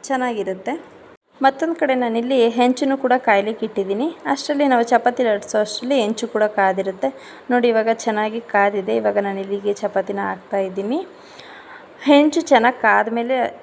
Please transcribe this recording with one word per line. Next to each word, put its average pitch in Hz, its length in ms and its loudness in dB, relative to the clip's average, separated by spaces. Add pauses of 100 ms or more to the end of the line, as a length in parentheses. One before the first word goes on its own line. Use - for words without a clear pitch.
ಚೆನ್ನಾಗಿರುತ್ತೆ. 233 640 -4 (680)
ಮತ್ತೊಂದು 320 340 0
ಕಡೆ 269 220 2
ನಾನಿಲ್ಲಿ 240 360 0 (200)
ಹೆಂಚನ್ನು 254 460 2
ಕೂಡ 247 100 4 (140)
ಕಾಯ್ಲಿಕ್ಕೆ 214 400 0
ಇಟ್ಟಿದ್ದೀನಿ. 202 400 -4 (240)
ಅಷ್ಟರಲ್ಲಿ 285 420 -2
ನಾವು 233 180 2
ಚಪಾತಿ 240 360 0
ಲಟ್ಟಿಸೋ 208 340 -2
ಅಷ್ಟರಲ್ಲಿ 240 400 -2
ಹೆಂಚು 220 320 -2
ಕೂಡ 214 120 2 (120)
ಕಾದಿರುತ್ತೆ. 190 520 0 (420)
ನೋಡಿ, 240 200 2
ಇವಾಗ 220 320 2
ಚೆನ್ನಾಗಿ 214 380 -2 (120)
ಕಾದಿದೆ. 202 480 2
ಇವಾಗ 208 160 0 (100)
ನಾನು 196 160 -6
ಇಲ್ಲಿಗೆ 202 380 -4
ಚಪಾತಿನ 196 480 -4
ಹಾಕ್ತಾಯಿದ್ದೀನಿ. 196 680 -4 (1080)
ಹೆಂಚು 294 420 6
ಚೆನ್ನಾಗಿ 247 340 4
ಕಾದ್ಮೇಲೆ 226 540 2 (240)